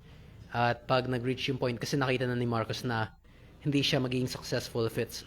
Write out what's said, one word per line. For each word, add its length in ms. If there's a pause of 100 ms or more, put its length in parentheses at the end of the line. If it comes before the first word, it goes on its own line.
(520)
At 320
pag 240
nag-reach 400
yung 160
point, 160
kasi 160
nakita 320
na 80
ni 80
Marcos 400
na 240 (560)
hindi 160
siya 240
magiging 240
successful 560
if 160
it's 280